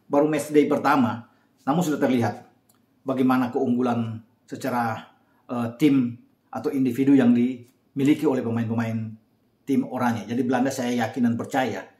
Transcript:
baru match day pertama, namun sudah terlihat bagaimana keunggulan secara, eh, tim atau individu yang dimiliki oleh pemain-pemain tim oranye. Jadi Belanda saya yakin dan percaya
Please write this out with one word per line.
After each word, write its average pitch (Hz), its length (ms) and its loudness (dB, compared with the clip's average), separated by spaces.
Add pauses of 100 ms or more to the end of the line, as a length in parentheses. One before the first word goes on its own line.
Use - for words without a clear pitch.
(120)
baru 143 160 4
match 151 240 -2
day 147 160 6
pertama, 123 560 0 (400)
namun 151 160 0
sudah 147 160 -2
terlihat 120 480 0 (560)
bagaimana 127 480 0
keunggulan 120 720 -2 (240)
secara, 120 640 -6 (400)
eh, 120 200 -4 (120)
tim 131 400 2 (320)
atau - 160 -6
individu 135 480 2
yang 120 160 6
dimiliki 131 960 0
oleh 123 160 0
pemain-pemain 113 540 -2 (640)
tim 127 240 0
oranye. 120 400 -2
Jadi 120 160 -2
Belanda 127 240 0
saya 123 400 -2
yakin 120 240 2
dan - 80 0
percaya 107 400 -4 (200)